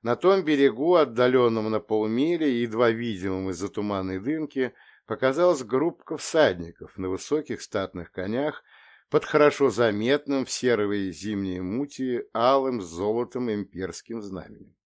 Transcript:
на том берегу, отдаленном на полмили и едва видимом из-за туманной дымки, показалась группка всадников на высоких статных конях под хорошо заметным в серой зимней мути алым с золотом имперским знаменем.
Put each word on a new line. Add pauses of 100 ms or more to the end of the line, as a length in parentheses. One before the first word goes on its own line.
на
том
берегу,
отдаленном
на
полмили
и
едва
видимом
из-за
туманной
дымки, (320)
показалась
группка
всадников
на
высоких
статных
конях (460)
под
хорошо
заметным
в
серой
зимней
мути (100)
алым
с
золотом
имперским
знаменем. (120)